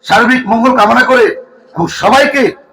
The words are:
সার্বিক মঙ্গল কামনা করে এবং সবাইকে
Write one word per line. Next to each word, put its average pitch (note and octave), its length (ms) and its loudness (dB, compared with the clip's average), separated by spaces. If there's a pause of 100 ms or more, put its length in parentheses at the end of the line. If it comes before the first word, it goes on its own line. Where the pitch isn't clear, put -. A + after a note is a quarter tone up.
সার্বিক A#3 440 0
মঙ্গল A#3 300 0
কামনা A3+ 260 2
করে B3+ 200 2 (520)
এবং E3+ 120 -4
সবাইকে C4+ 680 0 (180)